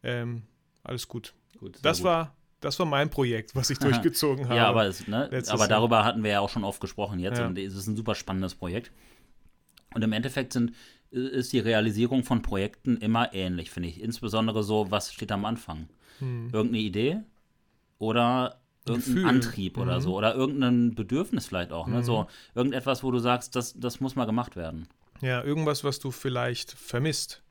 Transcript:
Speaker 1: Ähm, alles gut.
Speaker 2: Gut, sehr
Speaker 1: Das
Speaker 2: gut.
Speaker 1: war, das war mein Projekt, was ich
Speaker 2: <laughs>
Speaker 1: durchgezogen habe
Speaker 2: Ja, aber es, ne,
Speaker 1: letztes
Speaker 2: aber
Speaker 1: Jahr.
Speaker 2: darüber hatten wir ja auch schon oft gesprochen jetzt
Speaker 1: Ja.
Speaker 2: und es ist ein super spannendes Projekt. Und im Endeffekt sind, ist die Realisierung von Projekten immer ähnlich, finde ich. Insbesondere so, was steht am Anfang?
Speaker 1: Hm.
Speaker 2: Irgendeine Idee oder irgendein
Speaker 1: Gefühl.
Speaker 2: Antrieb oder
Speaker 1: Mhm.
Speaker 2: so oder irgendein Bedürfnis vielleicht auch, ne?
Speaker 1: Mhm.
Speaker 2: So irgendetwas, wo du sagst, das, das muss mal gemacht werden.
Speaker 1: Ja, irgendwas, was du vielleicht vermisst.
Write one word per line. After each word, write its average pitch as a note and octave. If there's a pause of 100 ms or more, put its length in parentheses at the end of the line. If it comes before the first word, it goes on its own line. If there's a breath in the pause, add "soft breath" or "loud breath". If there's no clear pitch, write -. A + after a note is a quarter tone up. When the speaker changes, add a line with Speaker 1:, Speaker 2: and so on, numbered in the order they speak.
Speaker 1:
Ähm, A#2+ (400)
alles -
gut. - (260)
Speaker 2:
Gut, -
sehr -
Speaker 1:
Das D#3+
Speaker 2:
gut. F3+
Speaker 1:
war, E3 (260)
das -
war F#3
mein C#3+
Projekt, A#2
was C3
ich C3+
Speaker 2:
<laughs> -
Speaker 1:
durchgezogen C3+
habe A#2+
Speaker 2:
Ja, A#2
aber A2
es, F#2+
ne, A#2
Speaker 1:
letztes C3
Speaker 2:
aber G#2+
Speaker 1:
Jahr. G#2+
Speaker 2:
darüber A2+
hatten A2+
wir G#2
ja G2+
auch G2
schon A2
oft G2
gesprochen G2+
jetzt G#2
Speaker 1:
Ja. A#2
Speaker 2:
und F2+
es G2
ist G2
ein G#2+
super A2
spannendes F#2+
Projekt. F#2 (1000 soft breath)
Und A2
im A2
Endeffekt B2
sind, A#2 (380 loud breath)
ist B2+
die B2+
Realisierung A2+
von A#2+
Projekten G#2
immer A2+
ähnlich, F#2
finde F2
ich. E2
Insbesondere A2
so, G#2
was G#2
steht G#2
am G2+
Anfang? E2 (300 soft breath)
Speaker 1:
Hm. B2
Speaker 2:
Irgendeine A2+
Idee A2 (800)
oder A#2+ (260)
irgendein B2
Speaker 1:
Gefühl. F#3
Speaker 2:
Antrieb A2+
oder G#2
Speaker 1:
Mhm. -
Speaker 2:
so F2+
oder G#2+
irgendein B2
Bedürfnis C3
vielleicht F2
auch, E2
ne? B2
Speaker 1:
Mhm. A#2+
Speaker 2:
So A#2 (280 loud breath)
irgendetwas, B2+
wo C3
du B2
sagst, B2
das, B2
das A#2+
muss C3
mal B2+
gemacht A2+
werden. E2 (340)
Speaker 1:
Ja, B2+
irgendwas, D3
was C#3
du C3+
vielleicht B2
vermisst. -